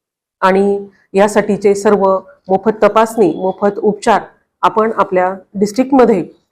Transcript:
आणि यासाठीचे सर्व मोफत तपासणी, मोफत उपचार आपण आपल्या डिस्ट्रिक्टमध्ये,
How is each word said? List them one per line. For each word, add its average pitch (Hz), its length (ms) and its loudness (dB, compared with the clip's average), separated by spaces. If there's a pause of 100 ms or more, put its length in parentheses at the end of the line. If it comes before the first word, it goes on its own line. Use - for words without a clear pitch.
(400)
आणि 202 460 0 (260)
यासाठीचे 202 640 0
सर्व 196 440 0 (300)
मोफत 208 220 0 (120)
तपासणी, 214 520 2
मोफत 196 440 -4
उपचार 208 440 0 (400)
आपण 214 340 0
आपल्या 190 380 0 (200)
डिस्ट्रिक्टमध्ये, 220 720 0 (240)